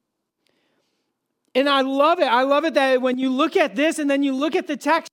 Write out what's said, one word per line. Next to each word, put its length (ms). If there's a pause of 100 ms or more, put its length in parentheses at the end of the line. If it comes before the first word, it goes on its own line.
(1600)
And 120
I 140
love 380
it. 80
I 160
love 200
it 120
that 260
when 160
you 140
look 260
at 180
this 220
and 100
then 140
you 140
look 200
at 120
the 100
text 360